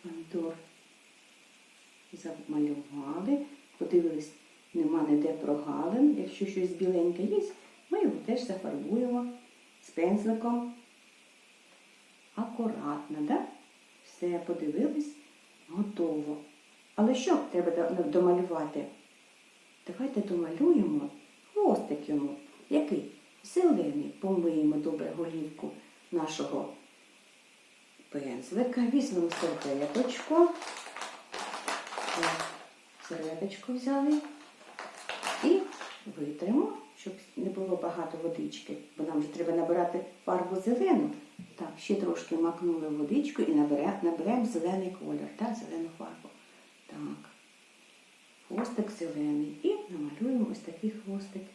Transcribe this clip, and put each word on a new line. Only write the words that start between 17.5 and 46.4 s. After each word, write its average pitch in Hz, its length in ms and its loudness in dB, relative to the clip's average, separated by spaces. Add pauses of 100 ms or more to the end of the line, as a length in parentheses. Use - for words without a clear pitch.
треба 170 200 2
до-, 170 320 2
домалювати? 170 840 4 (1000)
Давайте 226 340 -2
домалюємо 170 880 4 (440)
хвостик 277 560 2
йому. 143 200 0 (400)
Який? 147 420 2 (320)
Зелений. 175 760 2
Помиємо 160 560 2
добре 151 420 -2
голівку 160 540 -6 (400)
нашого 147 640 -2 (1400)
пензлика. 143 720 -2 (120)
Візьмемо 190 360 2 (340)
серветочку. 240 840 4 (1700)
Так, 165 240 0 (600)
серветочку 165 640 -4
взяли. 277 480 2 (1200)
І... 359 160 6 (580)
Витримо, 190 560 0 (240)
щоб - 160 -10 (220)
не 180 140 -2
було 185 260 -2
багато 170 480 -4
водички, 151 540 -6 (200)
бо 151 60 -4
нам 156 160 0
вже 147 80 0
треба 165 260 -2
набирати 170 520 2 (200)
фарбу 180 300 0
зелену. 247 540 4 (460)
Так, 160 140 -8 (100)
ще - 160 0
трошки 170 420 -2
макнули 165 520 0
водичку 165 520 0
і 160 120 2
набере-, 147 500 4
наберемо 180 420 2
зелений 185 540 0
колір, 147 360 -4
так, 220 200 -2
зелену 165 420 -8
фарбу. 160 320 -14 (580)